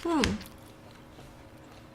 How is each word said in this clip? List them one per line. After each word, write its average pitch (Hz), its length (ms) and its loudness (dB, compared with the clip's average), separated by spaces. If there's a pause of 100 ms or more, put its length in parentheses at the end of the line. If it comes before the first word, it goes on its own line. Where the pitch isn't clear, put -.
음. 330 160 6 (1700)